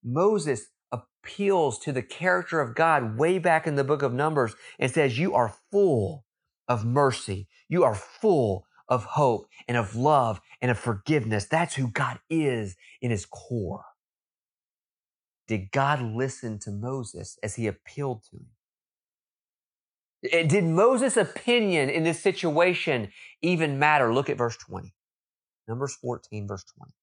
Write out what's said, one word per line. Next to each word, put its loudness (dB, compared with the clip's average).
Moses 0
appeals -2
to -6
the -2
character -2
of -4
God 2
way 2
back 2
in -2
the 2
book 0
of 0
Numbers 0
and 0
says, 0
"You 0
are 2
full 0
of -2
mercy. 0
You 2
are 4
full 0
of 0
hope 0
and 0
of -2
love 2
and 2
of 0
forgiveness." -2
That's -2
who -2
God -4
is -2
in -2
his -4
core. -8
Did -6
God 0
listen -6
to -12
Moses -8
as -6
he -4
appealed -8
to -20
him? -20
And 2
did 4
Moses' 4
opinion 2
in 0
this 0
situation 0
even 0
matter? 4
Look 0
at -2
verse -2
twenty. -14
Numbers -8
fourteen, -10
verse -10
twenty. -20